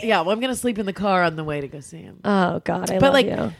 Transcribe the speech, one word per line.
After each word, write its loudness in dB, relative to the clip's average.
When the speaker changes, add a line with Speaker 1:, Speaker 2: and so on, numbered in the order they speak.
Speaker 1:
Yeah, 2
well, 0
I'm 0
gonna -2
sleep -2
in -4
the -4
car 2
on 2
the -6
way -4
to -6
go -14
see -18
him. -18
Speaker 2:
Oh, 2
God, -2
I 0
Speaker 1:
But, 6
Speaker 2:
love 6
Speaker 1:
like, 6
Speaker 2:
you. -2